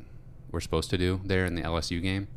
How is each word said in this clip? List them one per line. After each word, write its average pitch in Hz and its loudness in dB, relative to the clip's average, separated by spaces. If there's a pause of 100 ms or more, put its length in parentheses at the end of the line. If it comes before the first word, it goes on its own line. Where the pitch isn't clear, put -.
(500)
we're 87 -2
supposed 80 0
to 95 2
do 92 4
there 92 4
in 87 0
the 80 -2
L 82 0
S - 0
U 87 0
game. 95 0 (100)